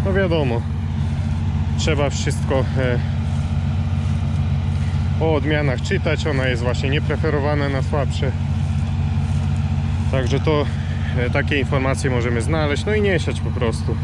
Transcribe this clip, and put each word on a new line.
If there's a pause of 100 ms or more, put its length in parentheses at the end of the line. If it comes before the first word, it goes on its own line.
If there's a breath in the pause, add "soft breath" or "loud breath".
No
wiadomo, (1160)
trzeba
wszystko, (140)
e, (2250)
o
odmianach
czytać.
Ona
jest
właśnie
niepreferowana
na
słabsze. (1800)
Także
to, (520 loud breath)
e,
takie
informacje
możemy
znaleźć,
no
i
nie
siać
po
prostu.